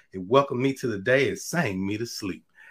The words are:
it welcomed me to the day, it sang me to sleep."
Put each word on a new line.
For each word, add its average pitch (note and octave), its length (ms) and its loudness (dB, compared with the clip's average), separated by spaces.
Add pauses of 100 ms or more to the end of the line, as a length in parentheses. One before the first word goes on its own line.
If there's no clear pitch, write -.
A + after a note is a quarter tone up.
(120)
it F#2+ 60 -10
welcomed B2 440 2
me C3+ 120 4
to C3+ 140 -6
the G#2+ 100 -2
day, B2 300 2
it G2 100 -4
sang G2+ 480 -2
me G#2+ 120 -2
to A#2 80 -6
sleep." - 400 -8 (240)